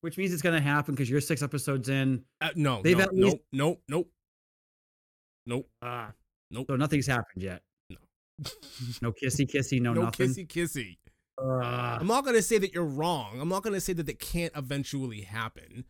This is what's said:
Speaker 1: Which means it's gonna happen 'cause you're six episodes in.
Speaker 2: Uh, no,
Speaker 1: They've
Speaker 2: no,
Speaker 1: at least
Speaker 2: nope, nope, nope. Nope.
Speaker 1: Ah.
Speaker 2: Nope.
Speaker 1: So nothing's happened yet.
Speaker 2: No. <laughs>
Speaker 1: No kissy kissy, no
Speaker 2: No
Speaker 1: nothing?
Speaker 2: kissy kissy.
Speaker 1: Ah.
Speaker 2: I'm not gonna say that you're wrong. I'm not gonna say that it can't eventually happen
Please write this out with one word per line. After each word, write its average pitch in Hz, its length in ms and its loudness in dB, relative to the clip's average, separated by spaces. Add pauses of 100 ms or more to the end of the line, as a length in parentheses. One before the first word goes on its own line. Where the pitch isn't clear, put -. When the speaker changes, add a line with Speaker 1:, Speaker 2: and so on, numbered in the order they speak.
Speaker 1:
Which 165 160 -8
means 185 160 0
it's 160 80 -2
gonna 165 180 4
happen 143 340 2
'cause 131 160 0
you're 139 120 4
six 139 200 0
episodes 139 460 -2
in. 135 380 2 (160)
Speaker 2:
Uh, 160 140 -2
no, 135 260 2
Speaker 1:
They've 170 160 6
Speaker 2:
no, 190 80 6
Speaker 1:
at 190 100 -2
least 185 220 6
Speaker 2:
nope, - 60 -14 (100)
nope, 147 340 2
nope. 165 240 -2 (1300)
Nope. 123 240 -6 (120)
Speaker 1:
Ah. 120 300 -10 (400)
Speaker 2:
Nope. 131 180 -8
Speaker 1:
So 139 60 2
nothing's 139 320 2
happened 120 360 -2
yet. 90 180 -8 (280)
Speaker 2:
No. 95 60 -14 (480)
<laughs> - 80 -8 (500)
Speaker 1:
No 117 120 -2
kissy 135 360 0
kissy, 135 320 0
no 120 120 2
Speaker 2:
No 123 100 4
Speaker 1:
nothing? 127 280 2
Speaker 2:
kissy 175 140 -6
kissy. 143 520 -4 (440)
Speaker 1:
Ah. 123 560 -2
Speaker 2:
I'm 170 100 -2
not 262 180 2
gonna 240 160 4
say 220 160 2
that 196 160 0
you're 175 100 0
wrong. 139 560 -2
I'm 151 80 -4
not 190 160 -2
gonna 202 160 -2
say 190 140 -4
that 165 160 -4
it 135 100 -10
can't 170 340 -4
eventually 135 680 -6
happen 110 680 -10